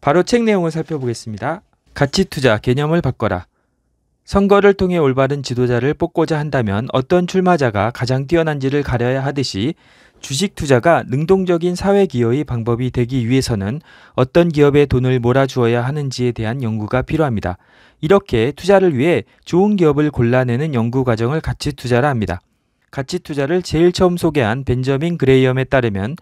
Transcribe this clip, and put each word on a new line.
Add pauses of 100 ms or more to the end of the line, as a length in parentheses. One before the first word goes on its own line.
바로
책
내용을
살펴보겠습니다. (320)
가치
투자
개념을
바꿔라. (800)
선거를
통해
올바른
지도자를
뽑고자
한다면
어떤
출마자가
가장
뛰어난지를
가려야
하듯이 (460)
주식
투자가
능동적인
사회
기여의
방법이
되기
위해서는 (340)
어떤
기업에
돈을
몰아주어야
하는지에
대한
연구가
필요합니다. (460)
이렇게
투자를
위해 (200)
좋은
기업을
골라내는
연구
과정을
가치
투자라
합니다. (500)
가치
투자를
제일
처음
소개한
벤저민
그레이엄에
따르면